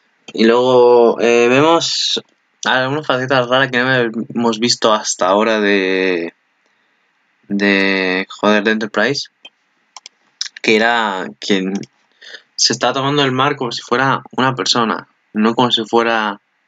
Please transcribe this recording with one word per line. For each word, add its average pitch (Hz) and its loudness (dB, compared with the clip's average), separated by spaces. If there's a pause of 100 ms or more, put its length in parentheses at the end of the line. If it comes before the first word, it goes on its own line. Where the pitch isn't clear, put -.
(340)
Y 110 0
luego, 120 4
eh, 120 4
vemos 147 0 (440)
algunas 131 -2
facetas 131 -2
raras 131 0
que 123 0
no 123 0 (240)
hemos 113 0
visto 117 2
hasta 104 -2
ahora 107 2
de, 92 0 (1120)
de, 98 0
joder, 104 0
de 110 2
Enterprise, 110 -4 (1300)
que 110 4
era 110 0 (140)
quien 95 -2 (840)
se - -2
estaba 123 -2
tomando 139 0
el 135 0
mar 135 0
como 127 -6
si - -10
fuera 127 -2 (100)
una 131 -2
persona, 101 -2 (260)
no 110 0
como 123 2
si 117 -2
fuera 113 0 (260)